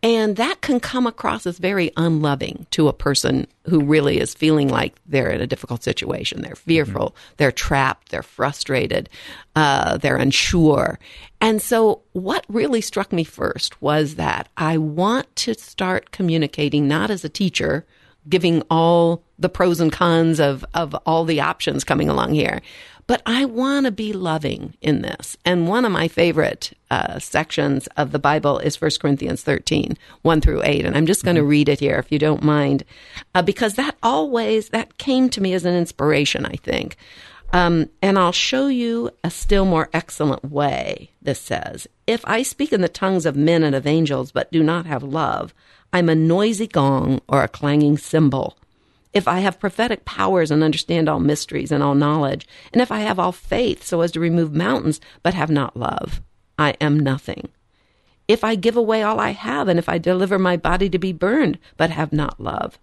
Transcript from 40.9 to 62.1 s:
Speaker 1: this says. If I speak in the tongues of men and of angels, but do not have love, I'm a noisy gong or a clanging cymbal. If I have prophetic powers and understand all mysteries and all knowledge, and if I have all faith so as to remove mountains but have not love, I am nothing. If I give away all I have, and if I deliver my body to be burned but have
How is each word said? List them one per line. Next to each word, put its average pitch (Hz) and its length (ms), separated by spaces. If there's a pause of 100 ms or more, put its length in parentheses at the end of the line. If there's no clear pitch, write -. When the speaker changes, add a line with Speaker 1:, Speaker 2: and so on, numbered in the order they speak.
Speaker 1:
this - 200
says. - 480 (180)
If 226 220
I 226 160
speak - 300
in 202 80
the 175 80
tongues 185 360
of 143 100
men 160 280
and 147 120
of 135 120
angels, 143 440
but - 200
do 165 100
not 170 240
have 143 160
love, 143 500 (400)
I'm 175 180
a 160 60
noisy 190 520
gong 139 600
or 139 160
a - 40
clanging 147 500
cymbal. 143 600 (540)
If 196 160
I 180 120
have 190 200
prophetic 214 460
powers 185 460
and 151 120
understand 160 460
all 156 100
mysteries 147 520
and 143 100
all 143 140
knowledge, 147 520 (240)
and 240 100
if 247 100
I 320 80
have 320 180
all 180 140
faith - 520
so 170 180
as 170 100
to 160 80
remove 165 340
mountains 165 480 (220)
but 170 100
have 156 160
not 143 260
love, - 460 (380)
I 147 200
am 151 200
nothing. - 500 (800)
If 226 160
I 220 100
give 220 240
away 220 240
all 214 180
I 214 120
have, 214 360
and 170 120
if 165 100
I 170 80
deliver 185 400
my 180 200
body 180 340
to 175 80
be 190 140
burned 202 440 (200)
but 165 120
have 151 240